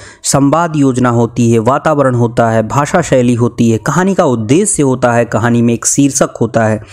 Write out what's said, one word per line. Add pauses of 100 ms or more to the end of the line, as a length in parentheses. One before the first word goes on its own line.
(220)
संवाद
योजना
होती
है,
वातावरण
होता
है,
भाषा
शैली
होती
है,
कहानी
का
उद्देश्य
होता
है,
कहानी
में
एक
शीर्षक
होता
है, (120)